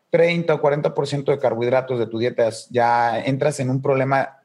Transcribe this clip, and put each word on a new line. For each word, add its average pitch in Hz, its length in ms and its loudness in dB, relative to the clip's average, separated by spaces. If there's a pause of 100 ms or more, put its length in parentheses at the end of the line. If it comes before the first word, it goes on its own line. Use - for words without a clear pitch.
(120)
treinta 170 420 2
o 147 80 -4
cuarenta 151 320 0
por 143 140 -2
ciento 143 240 -2
de 139 80 0
carbohidratos 123 580 0
de 117 80 -2
tu 113 140 -6
dieta 120 280 0
es, - 220 -8
ya 117 520 2
entras 143 380 -2
en 127 120 -2
un 139 100 -2
problema 135 640 0